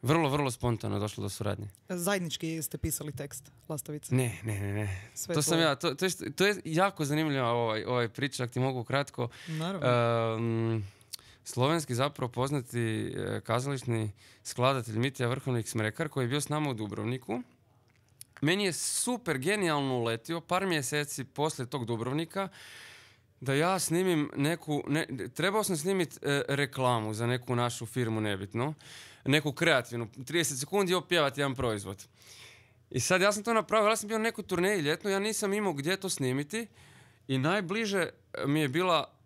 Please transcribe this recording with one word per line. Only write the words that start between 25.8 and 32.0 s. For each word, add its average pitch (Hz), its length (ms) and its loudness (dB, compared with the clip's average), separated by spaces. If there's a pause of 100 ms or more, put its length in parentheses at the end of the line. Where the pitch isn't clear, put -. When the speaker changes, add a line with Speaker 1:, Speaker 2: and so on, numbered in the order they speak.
Speaker 1:
e, 143 300 0
reklamu 127 640 2
za 117 120 -2
neku 123 300 0
našu 120 300 0
firmu, 113 340 0
nebitno, 107 540 -2 (500)
neku 147 280 2
kreativnu, 120 560 2 (160)
trideset 147 340 -2
sekundi 180 340 0
i 185 40 2
opjevat 151 420 2
jedan 139 160 0
proizvod. 107 520 -4 (840)